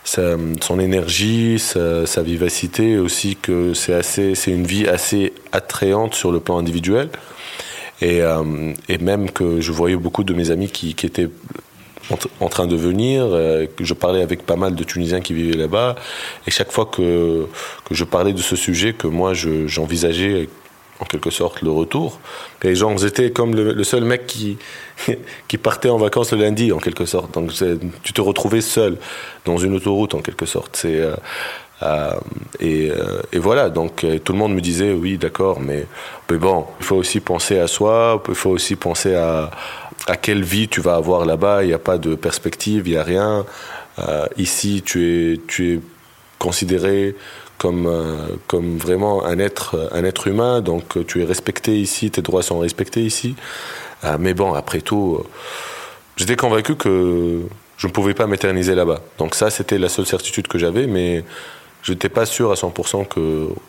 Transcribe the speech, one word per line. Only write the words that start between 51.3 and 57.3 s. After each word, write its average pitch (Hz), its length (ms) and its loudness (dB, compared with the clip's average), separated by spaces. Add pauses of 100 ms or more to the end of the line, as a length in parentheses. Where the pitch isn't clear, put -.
ici, 101 300 -2
tes 92 140 -2
droits 92 180 2
sont 87 180 0
respectés 90 440 0
ici. 120 320 -2 (680)
Euh, 76 160 0
mais 92 140 2
bon, 92 220 2
après 78 260 -2
tout, 98 380 0
euh, - 40 -6 (960)
j'étais 101 180 0
convaincu 113 400 2
que 87 640 2 (360)